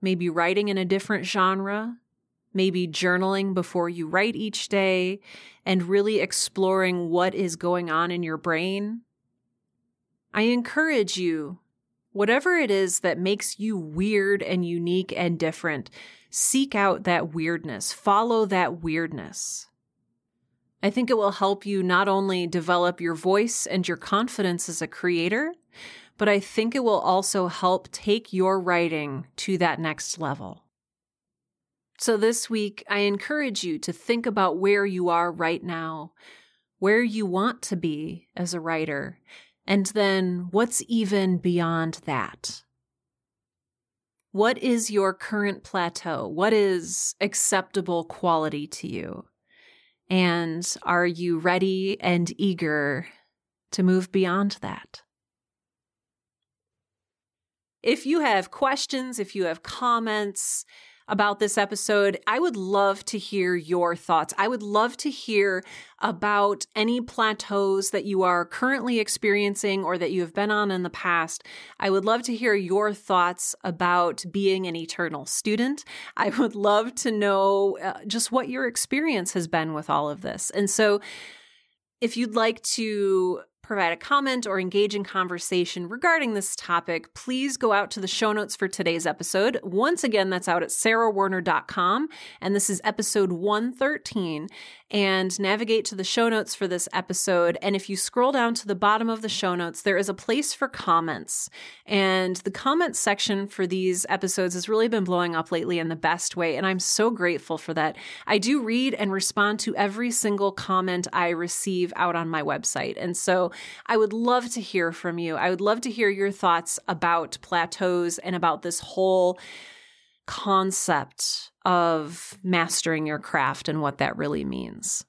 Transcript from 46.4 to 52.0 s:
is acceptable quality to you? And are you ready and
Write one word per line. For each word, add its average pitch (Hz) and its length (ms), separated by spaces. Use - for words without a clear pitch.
is 185 640
acceptable 185 840
quality 156 640
to - 200
you? - 380
And 170 560
are 175 220
you 170 320
ready 190 640
and 175 380